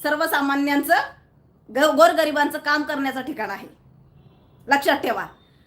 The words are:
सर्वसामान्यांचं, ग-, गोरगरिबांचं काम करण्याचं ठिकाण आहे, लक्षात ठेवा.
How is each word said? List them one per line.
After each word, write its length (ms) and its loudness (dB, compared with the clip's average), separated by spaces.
सर्वसामान्यांचं, 920 0
ग-, 200 4
गोरगरिबांचं 600 4
काम 240 0
करण्याचं 400 -4
ठिकाण 280 -8
आहे, 180 -12
लक्षात 300 2
ठेवा. 280 -4